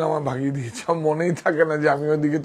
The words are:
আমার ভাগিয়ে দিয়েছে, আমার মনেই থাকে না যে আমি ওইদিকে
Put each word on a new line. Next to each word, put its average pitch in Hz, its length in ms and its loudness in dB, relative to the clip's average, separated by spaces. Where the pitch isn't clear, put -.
আমার 156 220 -2
ভাগিয়ে 135 280 -2
দিয়েছে, 117 320 -8
আমার 170 180 0
মনেই 160 260 0
থাকে 165 260 4
না 151 140 0
যে 151 120 4
আমি 143 180 -2
ওইদিকে 151 320 2